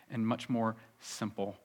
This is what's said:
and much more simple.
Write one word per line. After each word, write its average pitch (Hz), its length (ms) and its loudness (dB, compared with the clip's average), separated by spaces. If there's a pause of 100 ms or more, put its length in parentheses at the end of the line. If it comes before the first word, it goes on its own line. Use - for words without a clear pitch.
and 113 160 0
much 120 240 0
more 113 260 2 (260)
simple. 101 640 -4